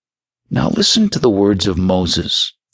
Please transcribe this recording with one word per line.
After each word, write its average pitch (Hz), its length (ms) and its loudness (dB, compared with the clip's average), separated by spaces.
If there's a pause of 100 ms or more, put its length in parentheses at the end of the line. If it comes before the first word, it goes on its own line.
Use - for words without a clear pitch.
(500)
Now - 200 0
listen 208 400 0
to - 100 -6
the 123 100 2
words 101 380 2
of 92 100 -2
Moses, 92 760 -2 (200)